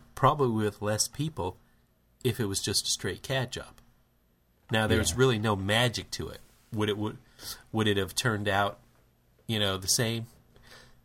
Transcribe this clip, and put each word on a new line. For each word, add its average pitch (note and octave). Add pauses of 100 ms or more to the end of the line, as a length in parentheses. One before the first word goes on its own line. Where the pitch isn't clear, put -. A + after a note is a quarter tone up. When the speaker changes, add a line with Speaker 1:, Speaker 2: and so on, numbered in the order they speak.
(140)
Speaker 1:
probably C3
with G2+
less G#2
people, - (640)
if A#2+
it A2+
was G2
just -
a -
straight -
cad C3
job. - (880)
Now, A2
there's A2
Speaker 2:
Yeah. -
Speaker 1:
really B2+
no G#2+
magic G#2
to E2
it. - (340)
Would G#2+
it, G#2
would, G#2+ (540)
would A2
it G2+
have F#2+
turned G#2
out, G2+ (680)
you A2+
know, G2
the G2
same? A2+ (760)